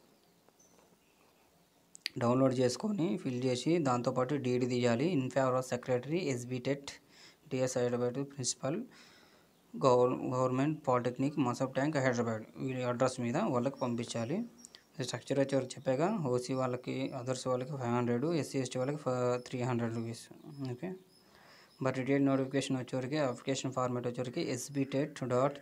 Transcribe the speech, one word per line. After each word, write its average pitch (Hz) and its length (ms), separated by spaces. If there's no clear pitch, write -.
డౌన్లోడ్ 127 360
చేసుకొని 127 480
ఫిల్ 123 220
చేసి 131 340
దాంతోపాటు 127 560
డీడీ 123 320
తీయాలి. 123 400
In 131 80
favor 131 260
of 127 100
secretary 123 480
ఎస్బి 120 260
టెట్ 147 320
టీఎస్ 127 280
హైదరాబాద్ 123 400
ప్రిన్సిపల్ 135 440
గవర్-, 123 340
గవర్నమెంట్ 131 420
పాలిటెక్నిక్ 127 500
మసబ్ 123 400
ట్యాంక్ 151 180
హైదరాబాద్ 117 480
వీళ్ళ 131 360
అడ్రస్ 123 320
మీద 120 120
వాళ్ళకి 123 300
పంపించాలి. 117 540
స్ట్రక్చర్ 131 360
వచ్చేవరకు 135 380
చెప్పాక 170 580
ఓసీ 123 200
వాళ్ళకి, 127 640
అదర్స్ 123 260
వాళ్ళకి 127 240
ఫైవ్ 123 280
హండ్రెడ్, 120 280
ఎస్సీ 139 160
ఎస్టీ 131 200
వాళ్ళకి 143 200
ఫ-, 123 480
త్రీ 127 140
హండ్రెడ్ 117 240
రూపీస్. 113 300
ఓకే, 160 180
but 131 160
detailed 139 300
notification 135 520
వచ్చేవరకు 127 360
అప్లిcation 131 480
format 123 320
వచ్చేవరికి 127 320
ఎస్బి 135 400
టెట్ 139 400
డాట్ 135 300